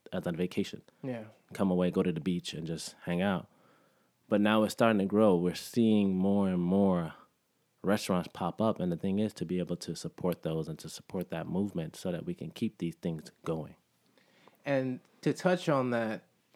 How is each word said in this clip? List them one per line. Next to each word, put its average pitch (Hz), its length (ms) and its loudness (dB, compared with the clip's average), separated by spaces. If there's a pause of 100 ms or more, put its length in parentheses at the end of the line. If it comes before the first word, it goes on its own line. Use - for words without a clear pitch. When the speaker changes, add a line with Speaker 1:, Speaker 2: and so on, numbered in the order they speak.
(120)
Speaker 1:
as 90 140 -6
a 87 60 0
vacation. 90 500 -4 (200)
Speaker 2:
Yeah. 123 200 -8 (320)
Speaker 1:
Come 98 160 2
away, 90 200 4
go 92 120 2
to 90 100 0
the 80 80 -6
beach, 87 320 -2
and 82 140 -8
just 82 280 -8 (120)
hang 87 160 0
out. 98 240 0 (840)
But 104 140 2
now 107 200 4
it's 101 120 0
starting 113 240 4
to 95 80 2
grow. 101 300 6
We're 87 180 0
seeing 107 600 2
more 98 340 2
and 90 120 0
more 90 540 2 (680)
restaurants 95 520 0
pop 87 260 -4
up. 110 180 2
And 90 140 0
the 82 60 -2
thing 98 220 -2
is 107 140 -2
to 90 120 -6
be 90 120 -2
able 85 180 -4
to 85 180 -8
support - 480 -6
those 80 260 -4
and 78 120 -10
to 80 100 -14
support - 400 -10
that 80 160 -6
movement 87 500 -4
so 92 160 -6
that 82 140 -6
we 87 80 -4
can 80 160 -12
keep - 260 -6
these 85 200 -4
things 82 340 -6 (120)
going. 80 320 -6 (920)
Speaker 2:
And 131 340 -2 (220)
to 147 100 2
touch 180 380 2
on 131 220 2
that, 113 320 -2 (320)